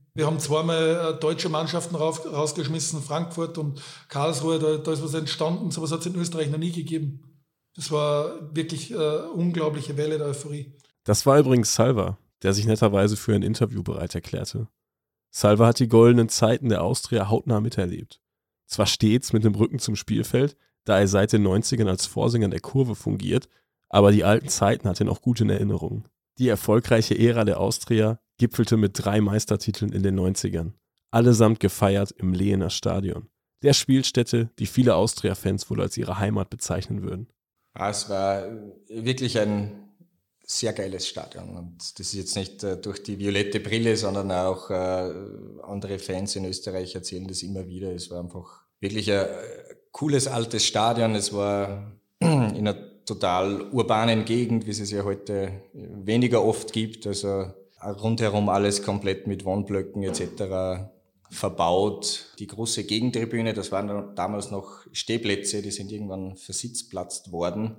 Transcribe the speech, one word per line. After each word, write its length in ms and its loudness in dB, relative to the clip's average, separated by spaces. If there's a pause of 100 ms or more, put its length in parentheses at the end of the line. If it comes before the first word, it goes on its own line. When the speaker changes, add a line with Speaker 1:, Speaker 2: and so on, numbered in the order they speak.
(140)
Speaker 1:
Wir 140 0
haben 100 0
zweimal, 800 0
äh, 40 -12
deutsche 300 -2
Mannschaften 460 -4
rauf-, 360 -4
rausgeschmissen, 680 -4
Frankfurt 560 -6
und 240 -6 (280)
Karlsruhe, 500 0
da, 180 2
da 160 -4
ist 100 -4
was 120 -4
entstanden. 560 -2
Sowas 200 -6
hat's 140 -4
in 80 -4
Österreich 380 -2
noch 80 -4
nie 120 -2
gegeben. 520 -6 (520)
Das 160 -10
war 600 -2
wirklich, 380 -6
äh, 280 0 (140)
unglaubliche 640 -2
Welle 220 -2
der 100 -4
Euphorie. 480 -8 (300)
Speaker 2:
Das 200 2
war 140 8
übrigens 340 4
Salva, 440 2 (240)
der 100 4
sich 140 2
netterweise 500 4
für 180 0
ein 100 4
Interview 400 0
bereit 320 -6
erklärte. 520 -6 (600)
Salva 380 6
hat 120 4
die 80 4
goldenen 400 10
Zeiten 400 2
der 160 2
Austria 460 0
hautnah 320 2
miterlebt. 580 -4 (460)
Zwar 200 0
stets 460 4
mit 140 4
dem 100 4
Rücken 240 2
zum 160 -2
Spielfeld, 640 0 (260)
da 160 4
er 80 6
seit 240 4
den 120 6
neunzigern 440 2
als 180 0
Vorsänger 440 0
der 100 -4
Kurve 360 0
fungiert, 520 -2 (400)
aber 240 8
die 140 6
alten 240 4
Zeiten 400 2
hat 100 -2
er 60 2
noch 160 -2
gut 180 0
in 100 2
Erinnerung. 580 -2 (300)
Die 120 4
erfolgreiche 680 4
Ära 280 6
der 160 2
Austria 580 2 (200)
gipfelte 360 2
mit 300 2
drei 160 2
Meistertiteln 720 0
in 100 0
den 120 2
neunzigern, 580 -2 (380)
allesamt 500 6
gefeiert 500 2
im 220 -2
Lehener 380 0
Stadion, 580 -4 (320)
der 120 6
Spielstätte, 760 2 (100)
die 60 -2
viele 300 4
Austria-Fans 760 0
wohl 120 -2
als 160 -4
ihre 220 -4
Heimat 300 -2
bezeichnen 540 -6
würden. 240 -8 (500)
Speaker 3:
Ja, 140 -2
es 180 -8
war 360 -2 (440)
wirklich 500 -2
ein 460 -2 (580)
sehr 300 -4
geiles 340 -6
Stadion. 480 -12
Und 220 -16
das 300 -12
ist 80 -6
jetzt 200 -6
nicht, 280 -6
äh, 180 -4
durch 220 -10
die 160 -8
violette 400 0
Brille, 360 2
sondern 360 -2
auch, 400 -2
äh, 420 -2 (480)
andere 380 -8
Fans 360 -6
in 100 -4
Österreich 500 -6
erzählen 320 -10
das 160 -8
immer 240 -8
wieder. 260 -8
Es 160 -10
war 120 -10
einfach 420 -14 (160)
wirklich 320 -2
ein, 80 4
äh, 560 -6 (160)
cooles 360 0
altes 380 -2
Stadion. 480 2
Es 180 -2
war 640 -2 (120)
<clears throat> 140 -20
in 480 2
einer 380 -6
total 640 0
urbanen 540 2
Gegend, 400 0
wie 60 -6
es 180 -6
ja 140 -2
heute 580 -4 (100)
weniger 720 0
oft 300 0
gibt. 320 -6
Also 480 -4 (280)
rundherum 680 0
alles 320 2
komplett 460 -4
mit 180 -6
Wohnblöcken 560 -4
et 140 -4
cetera 760 -6 (400)
verbaut. 920 -2 (140)
Die 80 -12
große 380 -6
Gegentribüne, 680 -2
das 180 -8
war 120 -2
noch, 320 -8
damals 340 -6
noch 300 -12 (140)
Stehplätze, 680 -4
die 80 -10
sind 220 -10
irgendwann 440 -10
versitzplatzt 960 -10
worden. 480 -4